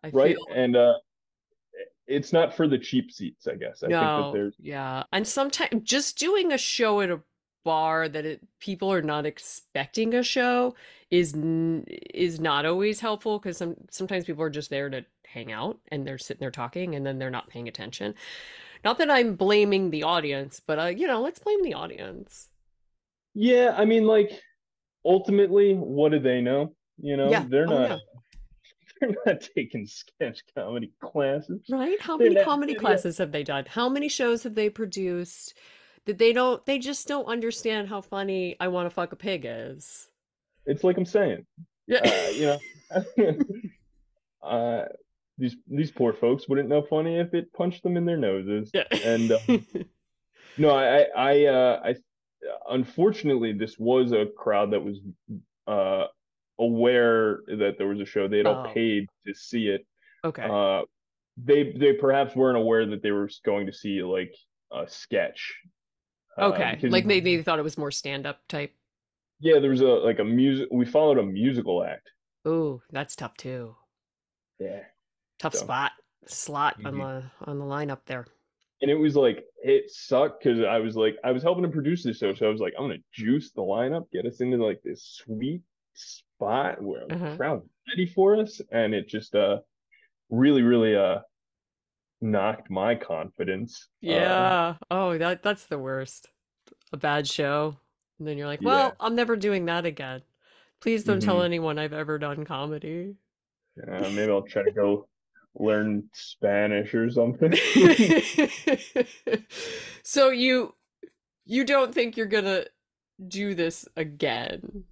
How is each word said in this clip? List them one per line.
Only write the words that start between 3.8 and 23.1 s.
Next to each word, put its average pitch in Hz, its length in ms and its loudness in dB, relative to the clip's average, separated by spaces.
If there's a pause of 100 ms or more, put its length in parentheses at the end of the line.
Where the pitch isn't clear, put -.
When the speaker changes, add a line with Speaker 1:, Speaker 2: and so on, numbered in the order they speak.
Speaker 2:
I 170 100 -2
think 160 240 2
that 143 120 -2
Speaker 1:
No, 143 40 -8
Speaker 2:
there's 101 260 -4
Speaker 1:
yeah. 135 540 -10
And 196 120 -2
someti-, 277 580 -2
just 269 360 -2
doing 349 340 0
a 262 60 0
show 214 420 0
at 185 100 -2
a 160 120 -6 (420)
bar 160 440 0
that 151 180 -8
it, - 200 -10 (120)
people 196 340 -4
are 175 100 2
not 151 240 -2
expecting - 880 -4
a 247 80 2
show 247 520 0 (360)
is 175 240 2
n-, 165 500 -2 (300)
is 165 260 -2
not 147 260 0
always 196 340 0
helpful, 214 400 -4
'cause 180 180 -8
some, 170 180 -6 (140)
sometimes 190 340 -6
people 160 180 -6
are 160 80 -2
just 147 200 -10
there 139 200 -4
to 131 140 -10 (220)
hang 113 260 -12
out, 127 260 -6 (100)
and 139 180 -6
they're 135 120 -10
sitting - 220 -10
there 135 100 -6
talking, 156 440 -8
and 139 120 -6
then 135 120 -6
they're 131 120 -6
not 123 180 -8
paying 120 200 -12
attention. 107 460 -10 (720)
Not 240 140 0
that 311 120 2
I'm 240 260 4
blaming 196 540 4
the 151 140 -4
audience, 147 560 -2
but, 151 180 -2
uh, 165 80 0
you 208 200 -2
know, 240 160 0
let's 330 180 -6
blame 415 220 0
the 302 120 -4
audience. - 760 -14 (840)